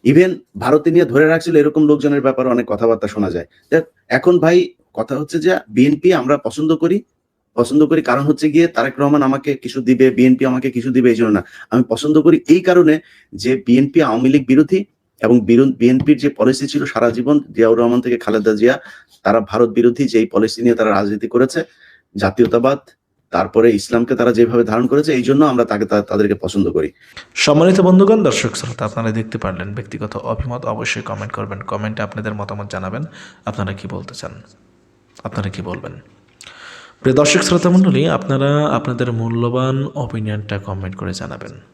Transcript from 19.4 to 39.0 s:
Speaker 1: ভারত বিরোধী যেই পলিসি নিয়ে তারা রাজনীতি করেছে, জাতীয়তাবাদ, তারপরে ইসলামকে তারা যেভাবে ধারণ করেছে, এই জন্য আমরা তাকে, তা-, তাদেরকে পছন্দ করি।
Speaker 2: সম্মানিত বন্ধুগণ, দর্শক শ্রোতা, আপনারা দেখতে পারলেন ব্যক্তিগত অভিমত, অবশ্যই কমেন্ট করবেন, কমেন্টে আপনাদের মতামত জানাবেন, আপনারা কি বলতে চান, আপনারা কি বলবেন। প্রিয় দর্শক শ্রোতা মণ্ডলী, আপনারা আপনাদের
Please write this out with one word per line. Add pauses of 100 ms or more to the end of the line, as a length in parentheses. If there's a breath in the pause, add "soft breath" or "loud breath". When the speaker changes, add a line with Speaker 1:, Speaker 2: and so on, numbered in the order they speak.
Speaker 1:
ভারত
বিরোধী
যেই
পলিসি
নিয়ে
তারা
রাজনীতি
করেছে, (520 soft breath)
জাতীয়তাবাদ, (520)
তারপরে
ইসলামকে
তারা
যেভাবে
ধারণ
করেছে,
এই
জন্য
আমরা
তাকে,
তা-,
তাদেরকে
পছন্দ
করি। (420 loud breath)
Speaker 2:
সম্মানিত
বন্ধুগণ,
দর্শক
শ্রোতা,
আপনারা
দেখতে
পারলেন
ব্যক্তিগত
অভিমত,
অবশ্যই
কমেন্ট
করবেন,
কমেন্টে
আপনাদের
মতামত
জানাবেন, (420 loud breath)
আপনারা
কি
বলতে
চান, (920)
আপনারা
কি
বলবেন। (1080 loud breath)
প্রিয়
দর্শক
শ্রোতা
মণ্ডলী,
আপনারা
আপনাদের